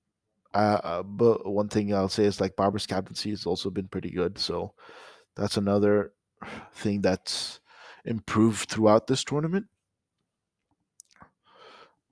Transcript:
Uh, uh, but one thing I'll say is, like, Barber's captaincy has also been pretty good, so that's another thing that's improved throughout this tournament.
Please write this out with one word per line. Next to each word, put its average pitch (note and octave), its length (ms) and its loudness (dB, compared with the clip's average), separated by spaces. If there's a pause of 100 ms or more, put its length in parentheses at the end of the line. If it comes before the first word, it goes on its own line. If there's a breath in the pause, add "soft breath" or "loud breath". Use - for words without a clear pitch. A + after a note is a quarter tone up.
(540)
Uh, G#2 280 4
uh, F2 200 -4
but G#2 440 2
one G#2 220 -2
thing G#2 260 -2
I'll G2 140 2
say G#2+ 160 0
is, G2+ 160 0
like, G2 160 -2
Barber's G2+ 300 0
captaincy - 440 -6
has G#2 140 -8
also F2+ 240 -4
been F#2+ 180 -6
pretty F2 240 -8
good, F2+ 280 -4
so F2 340 -6 (640 loud breath)
that's G2+ 220 -2
another G2+ 560 2 (580 loud breath)
thing G2+ 300 -2
that's - 580 -2 (460 loud breath)
improved A2 640 0
throughout A2 360 4
this C3 160 -2
tournament. D#3+ 440 -4 (2500 loud breath)